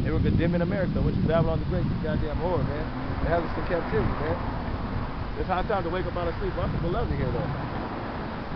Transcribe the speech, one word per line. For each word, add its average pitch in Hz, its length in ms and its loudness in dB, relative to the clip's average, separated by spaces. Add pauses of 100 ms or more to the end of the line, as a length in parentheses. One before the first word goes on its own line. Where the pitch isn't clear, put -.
And 151 80 2
we're 156 80 2
condemning 170 400 2
America, 180 400 0
which - 100 2
is - 140 2
Babylon 160 320 4
the - 80 -2
Great, 175 160 0
this 160 180 0
goddamn 156 380 0
whore, 165 240 2
man. 127 220 0 (360)
It 139 80 2
has 165 140 4
us - 160 -2
in 156 80 0
captivity, 185 560 2
man. 160 120 0 (1000)
It's 156 140 -2
high 180 180 0
time 196 160 2
to 170 60 -2
wake 185 160 0
up 170 100 -2
out 175 120 0
of 160 120 -2
sleep. - 180 -2
Our 190 120 0
people 165 200 0
love 226 200 2
to - 60 0
hear - 120 2
that. - 220 0 (1080)